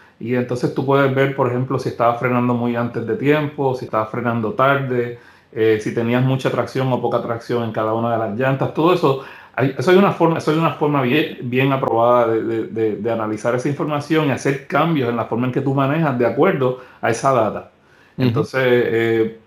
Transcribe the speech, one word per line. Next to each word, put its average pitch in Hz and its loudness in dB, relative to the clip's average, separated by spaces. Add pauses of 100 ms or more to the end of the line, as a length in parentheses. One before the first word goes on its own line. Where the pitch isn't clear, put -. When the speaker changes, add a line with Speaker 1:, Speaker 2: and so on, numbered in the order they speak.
(200)
Speaker 1:
Y 117 -4
entonces 123 -2
tú 135 -4
puedes 139 2
ver, 135 2
por 131 0
ejemplo, 127 -2
si 120 -6
estabas 117 0
frenando 123 0
muy 120 -2
antes 120 -4
de 110 -2
tiempo, 143 0
si - -8
estabas 110 -2
frenando 117 -2
tarde, 123 0 (320)
eh, 110 2
si 110 -6
tenías 117 0
mucha 131 0
tracción 127 -2
o 110 -2
poca 117 0
tracción 117 -4
en 113 -4
cada 110 -2
una 117 -2
de 110 0
las 107 -4
llantas, 131 -2
todo 165 2
eso. 139 0 (320)
Hay, 135 0
eso 160 2
hay 185 8
una 196 6
forma, 165 2
eso - -2
hay 156 0
una 160 2
forma 147 0
bien, 143 0
bien 131 0
aprobada 120 4
de, 113 0
de, 110 -4
de, 107 -2
de 110 -4
analizar 110 -2
esa 123 -4
información 151 -2
y 131 2
hacer 139 -2
cambios 147 0
en 120 -2
la 110 -2
forma 120 -2
en 123 -4
que 139 -2
tú 135 -2
manejas 139 0
de 120 2
acuerdo 131 0 (220)
a 113 0
esa 135 0
data. 101 -2 (440)
Speaker 2:
Ujú. 127 0
Speaker 1:
Entonces, 131 0
eh, 113 2